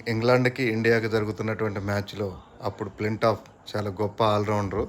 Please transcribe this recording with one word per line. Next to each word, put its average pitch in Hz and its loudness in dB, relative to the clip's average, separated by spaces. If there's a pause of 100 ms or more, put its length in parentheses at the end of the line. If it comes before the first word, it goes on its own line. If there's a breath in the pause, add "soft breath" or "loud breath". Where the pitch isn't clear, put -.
ఇంగ్లాండ్కి 123 4
ఇండియాకి 113 2
జరుగుతున్నటువంటి 107 -2
మ్యాచ్లో 101 -2 (340)
అప్పుడు 104 -6
ప్లింటాఫ్ 110 0 (240)
చాలా 104 -4
గొప్ప 101 -2
ఆల్రౌండరు. 104 0